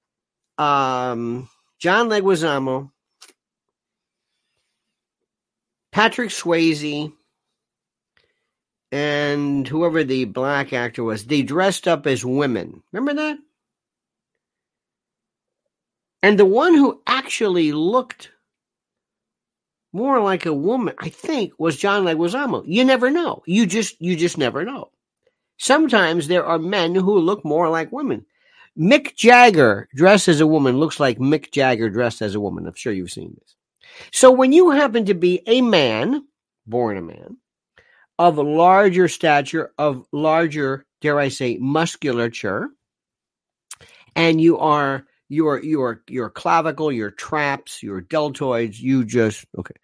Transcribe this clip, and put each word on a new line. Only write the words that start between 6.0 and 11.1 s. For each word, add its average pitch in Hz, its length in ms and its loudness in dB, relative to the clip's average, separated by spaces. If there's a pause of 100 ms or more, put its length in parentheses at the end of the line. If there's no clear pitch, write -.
Swayze, 151 840 -2 (1800)
and 143 760 -4
whoever 160 360 -2
the 131 220 -2
black 135 480 -4
actor 120 300 -6
was, 110 220 -6